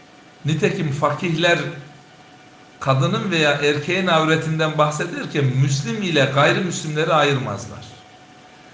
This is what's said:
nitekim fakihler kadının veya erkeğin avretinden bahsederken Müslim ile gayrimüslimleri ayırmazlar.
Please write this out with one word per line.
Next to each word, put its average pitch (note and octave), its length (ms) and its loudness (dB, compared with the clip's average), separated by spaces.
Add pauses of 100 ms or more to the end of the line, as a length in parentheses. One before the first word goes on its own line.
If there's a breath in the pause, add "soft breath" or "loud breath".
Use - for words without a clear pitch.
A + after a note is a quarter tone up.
(460)
nitekim D#3+ 460 -2
fakihler D#3+ 680 0 (1200)
kadının E3+ 520 0
veya D#3 200 4
erkeğin D3 560 0
avretinden D#3 720 2
bahsederken D#3 680 -2
Müslim C3+ 560 0
ile D3+ 340 2
gayrimüslimleri D#3+ 760 0
ayırmazlar. C3 720 -2 (880 loud breath)